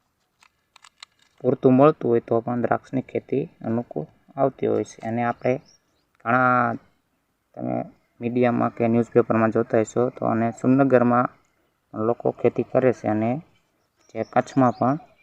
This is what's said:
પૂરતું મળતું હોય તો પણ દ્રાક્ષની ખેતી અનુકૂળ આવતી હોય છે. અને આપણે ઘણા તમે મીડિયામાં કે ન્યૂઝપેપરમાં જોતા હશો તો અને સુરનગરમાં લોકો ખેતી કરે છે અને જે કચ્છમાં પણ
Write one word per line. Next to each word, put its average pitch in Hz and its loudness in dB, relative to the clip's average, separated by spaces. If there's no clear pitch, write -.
પૂરતું 131 2
મળતું 139 4
હોય 117 2
તો 117 -2
પણ 120 -6
દ્રાક્ષની 117 -4
ખેતી 131 -8
અનુકૂળ 120 -8
આવતી 135 -2
હોય 107 -2
છે. - -20
અને 113 -6
આપણે 120 -2
ઘણા 123 0
તમે 62 -6
મીડિયામાં 120 -2
કે - -4
ન્યૂઝપેપરમાં 113 2
જોતા 113 0
હશો 117 -2
તો - -12
અને 113 0
સુરનગરમાં 123 2
લોકો 113 -4
ખેતી 120 -2
કરે 127 0
છે - -8
અને 110 -2
જે 113 -8
કચ્છમાં 131 0
પણ 127 -2